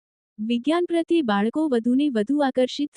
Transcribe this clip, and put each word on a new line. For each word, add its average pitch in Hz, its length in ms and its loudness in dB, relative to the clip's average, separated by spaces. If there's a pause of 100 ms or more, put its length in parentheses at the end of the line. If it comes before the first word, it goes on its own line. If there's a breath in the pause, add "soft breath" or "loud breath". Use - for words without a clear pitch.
(400)
વિજ્ઞાન 240 460 0
પ્રત્યે 339 360 0
બાળકો 226 460 0
વધુને 254 420 2
વધુ 240 300 0
આકર્ષિત 254 580 -2